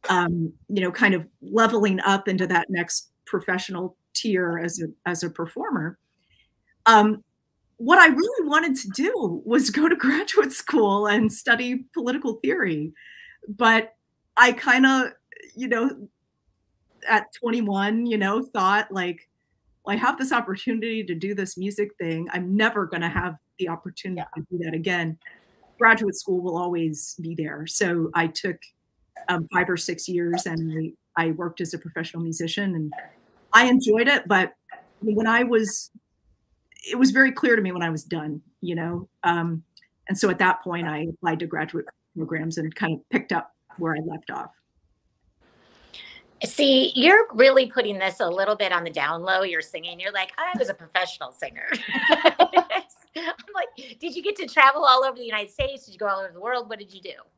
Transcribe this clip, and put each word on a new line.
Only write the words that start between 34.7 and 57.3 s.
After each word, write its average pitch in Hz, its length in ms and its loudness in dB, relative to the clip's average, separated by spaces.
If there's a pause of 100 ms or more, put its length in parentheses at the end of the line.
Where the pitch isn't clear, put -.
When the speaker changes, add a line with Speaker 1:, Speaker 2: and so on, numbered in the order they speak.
Speaker 1:
when 220 280 0
I 233 160 4
was, 220 460 0 (1000)
it 196 80 -4
was 254 140 6
very 269 180 4
clear 247 240 2
to 214 80 2
me 190 100 -2
when 180 120 -4
I 165 60 -2
was 156 120 -6
done, 151 400 -8 (180)
you 175 140 -6
know? 170 340 -6 (140)
Um, 170 400 0 (460)
and 196 100 -4
so 202 120 2
at 180 100 -2
that 185 240 2
point, 170 240 -4
I 151 220 -6
applied 165 300 -2
to 170 60 -6
graduate 156 400 -6 (300)
programs 160 420 -6
and 160 160 -6
kind 165 200 -2
of - 160 -14
picked - 220 -2
up - 200 -4 (260)
where 165 160 -2
I 151 100 -6
left 160 280 -12
off. - 180 -10 (1900)
Speaker 3:
See, 269 500 4
you're 381 380 6
really 262 380 6
putting 208 280 -2
this 185 220 -4
a 196 80 -2
little 196 280 0
bit 202 140 -2
on 175 140 0
the 165 60 -8
down 156 320 -4
low. 190 200 0
You're 170 200 -4
singing. 170 360 -12
You're 190 140 -6
like, 190 240 -6
"I 349 220 -6
was 247 100 -2
a - 60 -6
professional 165 580 -6
singer." - 340 -12 (240)
<laughs> - 200 0 (280)
I'm 359 960 0 (200)
like, 262 440 -10
"Did 311 160 -10
you 339 80 -10
get 403 140 -4
to 359 100 -8
travel 277 380 4
all 262 180 6
over 262 140 -2
the 247 80 -12
United 214 260 -6
States? - 360 -8
Did 208 60 -20
you 180 60 -20
go 208 80 -4
all 196 140 -2
over 190 120 -10
the 175 80 -18
world? 233 280 -4
What 214 100 -12
did 202 140 -20
you 196 80 -20
do?" 185 140 -16 (240)